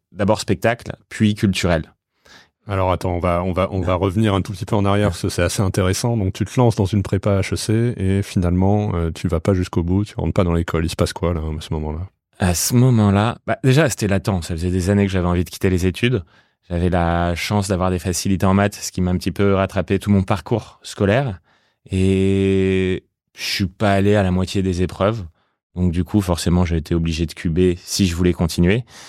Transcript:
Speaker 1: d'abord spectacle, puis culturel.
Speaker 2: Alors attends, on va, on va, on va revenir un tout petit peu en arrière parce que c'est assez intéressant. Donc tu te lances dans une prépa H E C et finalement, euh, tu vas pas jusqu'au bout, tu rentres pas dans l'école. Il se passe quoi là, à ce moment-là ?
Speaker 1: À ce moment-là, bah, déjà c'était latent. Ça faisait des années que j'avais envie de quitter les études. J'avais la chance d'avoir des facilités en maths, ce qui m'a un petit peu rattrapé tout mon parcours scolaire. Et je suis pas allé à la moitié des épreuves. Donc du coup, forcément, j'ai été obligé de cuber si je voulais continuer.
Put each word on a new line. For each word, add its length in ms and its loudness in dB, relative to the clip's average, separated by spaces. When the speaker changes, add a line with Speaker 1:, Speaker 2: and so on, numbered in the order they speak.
Speaker 1:
d'abord 300 0
spectacle, 500 -2
puis 260 2
culturel. 600 0
Speaker 2:
Alors 240 0
attends, 240 -2
on 40 -2
va, 240 0
on 100 -4
va, 180 0
on 100 -2
va 140 0
revenir 380 0
un 80 2
tout 100 -6
petit 140 -8
peu 100 -2
en 100 2
arrière 240 2
parce 120 -8
que 80 -2
c'est 120 -4
assez 200 0
intéressant. 560 0
Donc 160 -2
tu 100 -4
te 160 -4
lances 160 4
dans 100 0
une 180 0
prépa 360 0
H 140 -2
E 20 -4
C 400 -2
et 260 0
finalement, 720 2
euh, 180 -2
tu 180 -4
vas 100 0
pas 140 2
jusqu'au 300 0
bout, 200 2
tu 140 -10
rentres 160 -2
pas 100 2
dans 100 2
l'école. 320 0
Il 40 -2
se 80 -10
passe 160 0
quoi 200 -2
là, 80 -4
à 200 -6
ce 120 -8
moment-là ? 280 -6
Speaker 1:
À 160 2
ce 180 -2
moment-là, 720 4
bah, 180 -4
déjà 260 4
c'était 180 -4
latent. 360 0
Ça 120 -6
faisait 160 -2
des 180 0
années 160 4
que 60 -2
j'avais 160 0
envie 160 2
de 60 -6
quitter 200 0
les 160 2
études. 380 0
J'avais 220 0
la 460 0
chance 320 -2
d'avoir 240 0
des 80 -2
facilités 460 -2
en 100 4
maths, 200 2
ce 160 -10
qui 100 -4
m'a 100 0
un 60 0
petit 140 -4
peu 220 2
rattrapé 460 0
tout 100 -6
mon 140 4
parcours 580 -4
scolaire. 600 -2
Et 1120 2
je 80 -14
suis 240 -4
pas 260 0
allé 220 4
à 80 4
la 80 2
moitié 320 0
des 180 0
épreuves. 440 -2
Donc 160 2
du 120 0
coup, 180 2
forcément, 440 2
j'ai 120 -2
été 180 -4
obligé 320 -2
de 60 -10
cuber 500 0
si 240 0
je 80 -2
voulais 180 0
continuer. 500 0